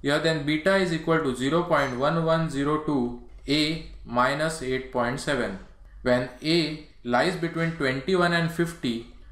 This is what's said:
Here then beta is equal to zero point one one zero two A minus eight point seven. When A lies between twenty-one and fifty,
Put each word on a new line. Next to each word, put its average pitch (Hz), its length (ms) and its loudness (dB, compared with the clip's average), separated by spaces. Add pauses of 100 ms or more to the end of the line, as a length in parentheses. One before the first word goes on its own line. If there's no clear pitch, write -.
Here 143 180 2
then 156 260 0
beta 156 320 2
is 170 160 2
equal 160 260 2
to 131 160 0
zero 139 280 2
point 139 360 0
one 160 240 2
one 165 260 2
zero 143 340 0
two 123 380 -2 (260)
A 151 400 0 (180)
minus 139 560 0
eight 127 300 -4
point 127 280 -2
seven. 117 400 -2 (440)
When 123 260 2 (120)
A 156 440 0 (180)
lies 127 320 2
between 165 360 -2
twenty-one 170 600 0
and 165 180 2
fifty, 131 560 -2 (240)